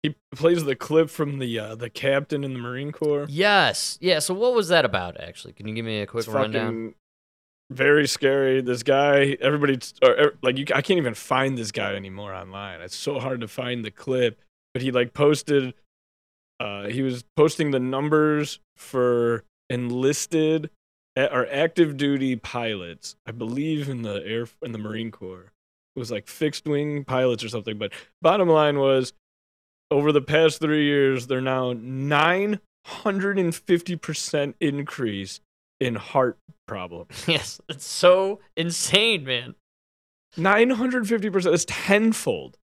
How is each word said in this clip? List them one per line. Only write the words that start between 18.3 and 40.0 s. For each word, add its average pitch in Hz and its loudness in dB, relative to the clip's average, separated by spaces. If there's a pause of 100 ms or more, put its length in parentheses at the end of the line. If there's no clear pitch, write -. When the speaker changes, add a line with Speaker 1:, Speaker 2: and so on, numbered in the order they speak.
Speaker 1:
for 120 0 (240)
enlisted 143 0 (460)
a-, 131 2
or 127 0
active 156 2
duty 135 0
pilots, 104 -8 (100)
I 117 -12
believe 139 -4
in 123 -6
the 101 -6
Air, 113 -4 (160)
in 127 -10
the 113 -8
Marine 107 -6
Corps. 92 -16 (440)
It - -10
was, 117 -8
like, 104 -8
fixed - -4
wing 147 -2
pilots 127 0
or 113 -8
something, 110 -8
but 104 -6 (300)
bottom 180 4
line 151 4
was, 135 2 (800)
over 147 4
the 147 6
past 156 4
three 151 2
years, 135 2
they're 127 -2
now 131 -2
nine 147 0 (260)
hundred 196 -2
and 170 2
fifty 175 0
percent 151 -4
increase 135 -4 (400)
in 123 -2
heart 127 0 (300)
problems. 87 -12
Speaker 2:
<laughs> - -4
Yes, - -2 (120)
it's 139 -14
so 190 4 (140)
insane, 175 0
man. 127 -6 (840)